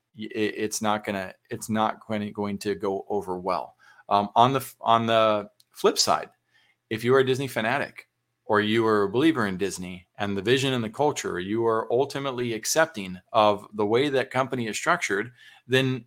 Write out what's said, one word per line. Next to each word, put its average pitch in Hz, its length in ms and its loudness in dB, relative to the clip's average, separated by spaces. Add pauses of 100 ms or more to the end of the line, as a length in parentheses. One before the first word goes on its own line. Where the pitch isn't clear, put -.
(160)
y-, 107 140 -12
it, 107 260 -2
it's 107 260 -4
not 107 220 0
gonna, 95 300 -6 (160)
it's - 220 -8
not 110 360 -2
gonna, 104 220 -4
going 101 300 -6
to 101 160 -2
go 98 340 -4
over 92 300 -4
well. 90 360 -4 (340)
Um, 101 260 2
on 123 180 6
the 135 60 0
f-, - 200 -12
on 113 280 2
the 110 420 2 (220)
flip - 260 0
side, - 320 0 (600)
if 110 120 -4
you 123 120 4
are 135 40 6
a 131 60 4
Disney 131 220 -2
fanatic, 123 600 -4 (380)
or 104 140 2
you 107 260 2
are 107 180 4
a 98 60 0
believer 131 380 2
in 92 100 -4
Disney 90 480 -6 (120)
and 101 200 -4
the 98 40 -4
vision 131 320 2
and 120 100 -2
the 107 60 -6
culture, 110 500 -2
you 107 260 -2
are 110 260 0
ultimately 127 640 -2
accepting 107 640 -2 (140)
of 104 420 4
the 104 120 0
way 123 240 2
that 131 220 -2
company 123 360 -2
is 104 80 -4
structured, 120 560 0 (340)
then 131 420 0